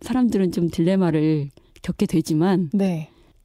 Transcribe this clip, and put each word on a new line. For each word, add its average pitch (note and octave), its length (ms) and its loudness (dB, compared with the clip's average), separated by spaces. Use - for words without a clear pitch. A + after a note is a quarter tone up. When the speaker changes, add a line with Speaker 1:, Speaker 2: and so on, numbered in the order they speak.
Speaker 1:
사람들은 A3 520 0
좀 E3+ 180 0
딜레마를 D#3+ 800 0
겪게 F#3 240 -2
되지만 E3 680 0
Speaker 2:
네. F#3 380 -2